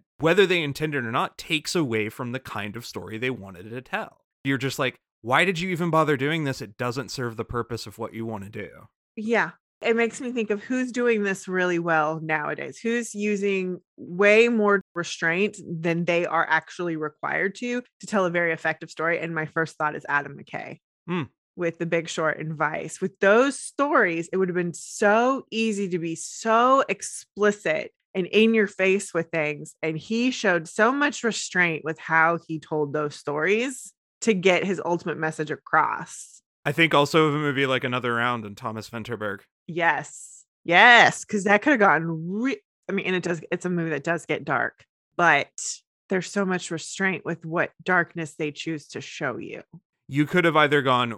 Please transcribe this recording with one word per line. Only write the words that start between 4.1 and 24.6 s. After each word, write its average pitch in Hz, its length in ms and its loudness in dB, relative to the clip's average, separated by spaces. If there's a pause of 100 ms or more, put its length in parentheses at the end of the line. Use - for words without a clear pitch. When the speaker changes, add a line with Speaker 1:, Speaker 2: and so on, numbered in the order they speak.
Speaker 1:
You're 139 120 0
just 127 220 -4
like, 127 160 -2 (260)
"Why 131 220 2
did 180 160 0
you 185 120 -4
even 170 180 -2
bother 156 260 2
doing 147 300 -2
this? 135 160 -4
It 107 160 -14
doesn't 123 340 -6
serve 120 240 -6
the 110 100 -6
purpose 117 400 -6
of 104 120 -18
what 113 160 -8
you 113 120 -6
wanna 104 240 -8
do." 107 380 -14 (300)
Speaker 2:
Yeah. 214 340 0 (300)
It 226 160 2
makes 233 240 0
me 247 100 -8
think 233 200 -4
of 202 120 -4
who's 254 280 -2
doing 233 320 2
this 190 260 -4
really 180 300 0
well 160 420 0
nowadays, 147 580 -4
who's 226 340 -4
using 196 680 -2 (160)
way 208 500 6
more 208 340 4 (140)
restraint 170 600 -2 (100)
than 170 380 -2
they 170 200 2
are 165 240 0
actually 165 460 -2
required 151 600 -4
to, 247 260 -6 (180)
to - 80 -18
tell 196 180 2
a 175 40 2
very 170 240 0
effective 160 360 -6
story. 165 300 -2
And 165 160 -6
my 156 100 -4
first 160 320 -4
thought 156 180 -2
is 147 120 -10
Adam 143 300 -2
McKay - 420 -12 (280)
Speaker 1:
Hmm. 170 160 -4 (340)
Speaker 2:
with 170 200 -2
The 170 80 -4
Big 165 220 -2
Short 156 320 -2
and 160 160 -6
Vice. 156 460 -4
With 190 180 -6
those 233 400 6
stories, 208 720 0
it 185 60 -2
would 190 100 2
have 175 80 -2
been 175 180 -2